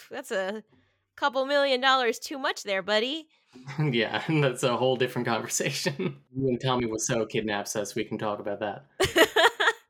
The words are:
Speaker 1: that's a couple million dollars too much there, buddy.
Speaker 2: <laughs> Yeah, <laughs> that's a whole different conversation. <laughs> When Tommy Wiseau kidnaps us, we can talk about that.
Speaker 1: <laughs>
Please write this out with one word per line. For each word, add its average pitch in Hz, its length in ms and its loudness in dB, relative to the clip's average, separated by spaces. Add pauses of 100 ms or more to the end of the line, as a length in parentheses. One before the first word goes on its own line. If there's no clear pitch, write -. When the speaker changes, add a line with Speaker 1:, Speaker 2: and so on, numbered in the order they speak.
(100)
Speaker 1:
that's 247 200 -10
a 202 320 -2 (540)
couple 269 300 0
million 277 340 4
dollars 262 380 4
too 294 200 -8
much 294 240 -4
there, 190 200 -2
buddy. 240 500 0
Speaker 2:
<laughs> - 480 -18
Yeah, 117 440 2
<laughs> - 40 -12
that's 143 340 2
a 120 140 2
whole 127 200 2
different 120 300 -2
conversation. 139 880 -2 (100)
<laughs> - 60 -20
When 131 260 0
Tommy 123 280 0
Wiseau 110 420 -2
kidnaps 104 480 -2
us, 101 180 -4
we 107 100 -2
can 104 140 -8
talk 107 220 -4
about 101 200 -6
that. 104 240 -6 (160)
Speaker 1:
<laughs> - 340 4 (560)